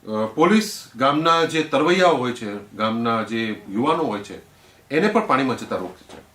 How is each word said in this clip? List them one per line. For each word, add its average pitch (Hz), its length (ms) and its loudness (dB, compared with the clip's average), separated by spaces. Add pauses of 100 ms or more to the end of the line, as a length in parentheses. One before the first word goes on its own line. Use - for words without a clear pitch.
(120)
અ, 110 140 -2
પોલીસ 190 580 2 (120)
ગામના 160 480 4
જે 156 180 -2
તરવૈયાઓ 160 540 4
હોય 123 160 -2
છે, 104 440 -10
ગામના 113 460 0
જે 110 460 -4
યુવાનો 143 340 0
હોય 104 200 -4
છે, - 160 -14 (520)
એને 170 180 2
પણ 214 180 0
પાણીમાં 131 300 0
જતા 107 200 -8
રોકે - 400 -10
છે - 40 -20 (140)